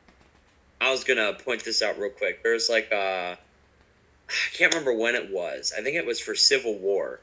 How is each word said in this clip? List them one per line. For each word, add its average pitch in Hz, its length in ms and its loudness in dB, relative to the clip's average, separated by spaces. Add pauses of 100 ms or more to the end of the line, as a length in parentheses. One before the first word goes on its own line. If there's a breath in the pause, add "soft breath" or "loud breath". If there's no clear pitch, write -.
(800)
I 127 100 2
was 131 140 0
gonna 110 280 2
point 113 320 -4
this 113 180 0
out 101 160 0
real 101 120 -2
quick. 92 320 -4
There's, 113 260 2
like, 110 240 2
uh, 95 440 0
I - 0 - (1160 loud breath)
can't 170 220 2
remember 139 180 2
when 117 220 2
it 98 160 -4
was. 82 460 -4
I 104 60 -2
think 143 140 -2
it 170 80 -2
was 117 160 -2
for 110 140 -6
Civil 120 400 2
War. 92 480 -2